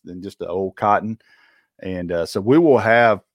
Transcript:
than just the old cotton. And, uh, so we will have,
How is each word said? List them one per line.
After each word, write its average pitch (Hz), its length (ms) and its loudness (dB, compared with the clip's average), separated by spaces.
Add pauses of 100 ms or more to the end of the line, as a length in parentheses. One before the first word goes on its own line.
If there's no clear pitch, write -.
than 87 160 -16
just 98 180 -16
the 85 80 -10
old 92 300 -6
cotton. 107 420 0 (600)
And, 90 320 -8
uh, 85 120 -2
so - 140 -8
we 117 180 2
will 156 200 4
have, 113 440 2 (140)